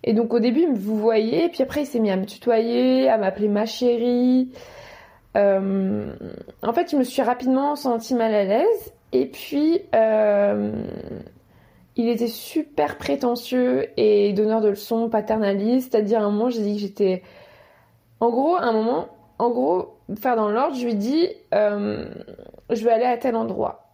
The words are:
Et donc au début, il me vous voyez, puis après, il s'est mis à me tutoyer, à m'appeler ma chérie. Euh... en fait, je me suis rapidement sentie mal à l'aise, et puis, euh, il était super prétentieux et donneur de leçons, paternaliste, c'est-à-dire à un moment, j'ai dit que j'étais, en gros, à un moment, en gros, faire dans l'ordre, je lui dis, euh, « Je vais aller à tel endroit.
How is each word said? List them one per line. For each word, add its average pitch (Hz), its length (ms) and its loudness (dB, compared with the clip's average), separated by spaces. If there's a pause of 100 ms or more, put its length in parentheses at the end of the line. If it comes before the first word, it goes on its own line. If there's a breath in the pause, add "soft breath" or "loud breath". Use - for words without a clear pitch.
Et 226 100 2
donc 233 220 2
au 233 40 4
début, 247 220 2
il 320 120 2
me 220 40 0
vous 208 200 -4
voyez, 226 520 2
puis 269 140 -4
après, 285 180 -2
il 277 60 -2
s'est 240 120 -4
mis 214 120 2
à 185 40 0
me 190 100 -2
tutoyer, 247 840 2
à 220 80 4
m'appeler 196 300 0
ma 208 180 0
chérie. 247 880 0 (840 loud breath)
Euh... 196 800 0 (480)
en 226 120 -2
fait, 349 180 0
je 302 40 -2
me 262 80 2
suis 247 200 -2
rapidement 262 520 0
sentie 247 380 -2
mal 226 220 2
à 202 80 4
l'aise, 302 500 0 (200)
et 269 120 4
puis, 311 560 -2 (140)
euh, 208 760 2 (1200 soft breath)
il 233 120 0
était 233 200 0
super - 720 -4
prétentieux 254 880 -2 (100)
et 208 360 4
donneur 214 280 0
de 214 80 4
leçons, 226 400 -2
paternaliste, 220 840 0
c'est-à-dire 214 300 2
à 208 40 0
un 208 40 0
moment, 220 220 0
j'ai 226 100 -4
dit 208 140 -2
que 208 60 -6
j'étais, 190 420 -2 (960 loud breath)
en 233 100 2
gros, 277 280 2
à - 80 -2
un 233 80 2
moment, 220 340 0 (320)
en 240 100 2
gros, 247 480 -2 (220)
faire 247 160 0
dans 214 140 0
l'ordre, 269 260 0
je 247 100 -4
lui 233 100 0
dis, 269 340 0 (240)
euh, « 208 520 0 (640)
Je 220 140 -2
vais 233 80 4
aller 226 140 2
à 240 120 0
tel 240 180 -2
endroit. 214 580 -4